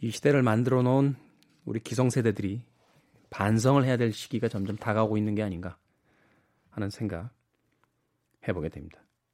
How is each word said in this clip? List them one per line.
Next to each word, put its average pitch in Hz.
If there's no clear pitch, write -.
이 117
시대를 139
만들어 123
놓은 135
우리 110
기성세대들이 113
반성을 113
해야 131
될 117
시기가 113
점점 104
다가오고 107
있는 104
게 107
아닌가 87
하는 101
생각 101
해보게 87
됩니다. 78